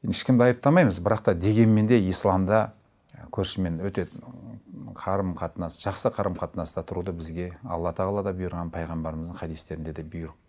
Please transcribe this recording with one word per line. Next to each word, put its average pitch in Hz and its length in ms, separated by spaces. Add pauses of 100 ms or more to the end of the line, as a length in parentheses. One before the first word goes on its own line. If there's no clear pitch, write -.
Енді - 160
ешкімді 123 300
айыптамаймыз, 127 580
бірақ 107 160
та 104 120
дегенмен 107 540
де 120 120 (100)
исламда 98 640 (560)
көршімен 90 560
өте 95 220 (920)
қарым-қатынас, 90 840
жақсы 101 320
қарым-қатынаста 87 720
тұруды 92 280
бізге 82 380 (120)
Алла 87 300
Тағала 98 320
да 98 80
бұйырған, 87 400
пайғамбарымыздың 82 640
хадистерінде 80 560
де 80 80
бұйрық 80 320 (160)